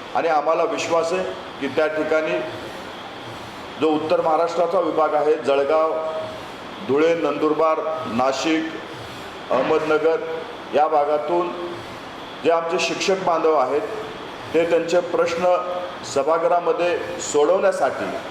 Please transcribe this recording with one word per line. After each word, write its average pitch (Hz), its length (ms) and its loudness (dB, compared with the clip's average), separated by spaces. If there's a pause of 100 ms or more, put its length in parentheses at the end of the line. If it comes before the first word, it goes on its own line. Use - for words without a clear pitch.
(160)
आणि 147 120 0
आम्हाला 160 360 2
विश्वास 160 500 0
आहे 185 100 0 (380)
की 139 60 0
त्या 156 200 2
ठिकाणी 156 520 0 (1400)
जो 156 80 4
उत्तर 156 320 2
महाराष्ट्राचा 170 580 2
विभाग 156 340 2
आहे, 151 220 4
जळगाव, 147 580 2 (920)
धुळे, 156 280 4
नंदुरबार, 151 640 2 (280)
नाशिक, 160 580 0 (840)
अहमदनगर 156 680 2 (580)
या 151 120 6
भागातून 151 640 2 (920)
जे 151 80 4
आमचे 170 280 2
शिक्षक 170 460 0
बांधव 160 280 4
आहेत, 139 280 2 (720)
ते 165 160 4
त्यांचे 165 300 2
प्रश्न 175 580 2 (580)
सभागृहामध्ये 165 840 2 (200)
सोडवण्यासाठी 175 840 2 (260)